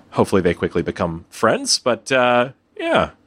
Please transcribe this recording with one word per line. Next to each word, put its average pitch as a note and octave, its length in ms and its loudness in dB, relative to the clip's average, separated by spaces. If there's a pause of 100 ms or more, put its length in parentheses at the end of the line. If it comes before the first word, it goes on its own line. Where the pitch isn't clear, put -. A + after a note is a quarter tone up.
(100)
hopefully G2 320 2
they - 120 2
quickly F2 280 -2
become E2+ 480 -4
friends. G#3 480 0
But, A#2+ 340 -4
uh, B2 380 2 (260)
yeah, D#4+ 340 0 (160)